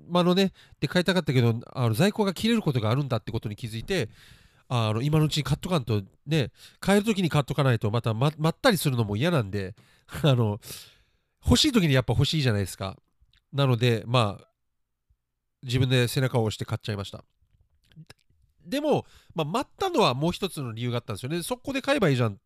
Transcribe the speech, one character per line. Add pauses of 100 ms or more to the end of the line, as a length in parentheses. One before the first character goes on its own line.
(240)
の
ね、 (260)
で
買
い
た
か
っ
た
け
ど、 (140)
あ
の、
在
庫
が
切
れ
る
こ
と
が
あ
る
ん
だ
っ
て
こ
と
に
気
づ
い
て、 (600)
あ
の、
今
の
う
ち
に
買
っ
と
か
ん
と、 (240)
ね、 (280)
買
え
る
時
に
買
っ
と
か
な
い
と、
ま
た、
ま-、
ま
っ
た
り
す
る
の
も
嫌
な
ん
で、 (240)
<laughs>
あ
の、 (840)
欲
し
い
時
に
や
っ
ぱ
欲
し
い
じ
ゃ
な
い
で
す
か。 (560)
な
の
で、
ま
あ、 (1160)
自
分
で
背
中
を
押
し
て
買
っ
ち
ゃ
い
ま
し
た。 (1400)
で
も、 (280)
ま
あ、
待
っ
た
の
は
も
う
一
つ
の
理
由
が
あ
っ
た
ん
で
す
よ
ね。
「そ
こ
で
買
え
ば
い
い
じ
ゃ
ん」
っ